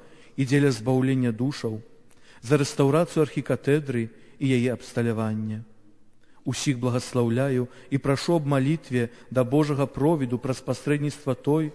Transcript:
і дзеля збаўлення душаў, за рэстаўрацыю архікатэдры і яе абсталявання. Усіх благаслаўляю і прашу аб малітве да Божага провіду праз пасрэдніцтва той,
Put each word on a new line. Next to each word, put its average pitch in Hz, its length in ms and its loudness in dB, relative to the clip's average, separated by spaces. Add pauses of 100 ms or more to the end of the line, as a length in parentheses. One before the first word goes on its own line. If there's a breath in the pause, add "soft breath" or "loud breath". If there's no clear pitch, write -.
(360 loud breath)
і 135 80 0
дзеля 143 240 4
збаўлення 131 640 2
душаў, 117 480 -4 (640 soft breath)
за 139 160 4
рэстаўрацыю 151 640 2
архікатэдры 135 880 -2 (240 loud breath)
і - 80 -4
яе 123 320 2
абсталявання. 110 880 -4 (800 soft breath)
Усіх 131 320 -2
благаслаўляю 123 960 0 (160 loud breath)
і 135 80 0
прашу 139 400 0
аб 151 80 0
малітве 135 640 0 (240 loud breath)
да 127 80 2
Божага 139 480 2
провіду 135 480 0
праз 131 240 -4
пасрэдніцтва 143 720 -2
той, 151 420 -2